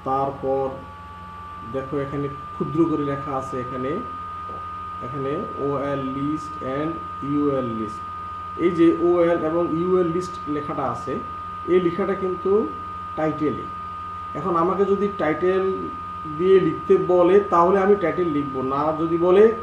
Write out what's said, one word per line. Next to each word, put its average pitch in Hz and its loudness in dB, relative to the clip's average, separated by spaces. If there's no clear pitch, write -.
তারপর 135 -2
দেখো 131 -4
এখানে 143 -4
ক্ষুদ্র 156 2
করে 147 0
লেখা 143 -4
আছে, - -4
এখানে, 127 -6
এখানে 139 -4
ওএল 139 -2
list 139 -4
and 143 -4
ইউএল 139 0
list। 107 -6
এই 170 2
যে 165 4
ওএল 170 4
এবং 165 0
ইউএল 180 2
list 180 -4
লেখাটা 147 -4
আছে, 123 -4
এই 180 6
লেখাটা 180 0
কিন্তু 190 0
টাইটেলে। 143 -2
এখন 180 -2
আমাকে 185 2
যদি 196 2
টাইটেল 185 2
দিয়ে 185 8
লিখতে 160 4
বলে 175 6
তাহলে 185 4
আমি 196 6
টাইটেল 170 0
লিখব 139 -2
না, 139 0
যদি 165 0
বলে 196 8